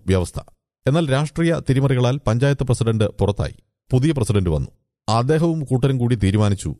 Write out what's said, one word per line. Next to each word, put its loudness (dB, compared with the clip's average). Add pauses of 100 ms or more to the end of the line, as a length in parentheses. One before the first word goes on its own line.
വ്യവസ്ഥ. 0 (480)
എന്നാൽ 0
രാഷ്ട്രീയ -2
തിരിമറികളാൽ 2
പഞ്ചായത്ത് 0
പ്രസിഡന്റ് 0
പുറത്തായി. -2 (360)
പുതിയ 2
പ്രസിഡന്റ് 0
വന്നു. -2 (400)
അദ്ദേഹവും 0
കൂട്ടരും 0
കൂടി 0
തീരുമാനിച്ചു, 0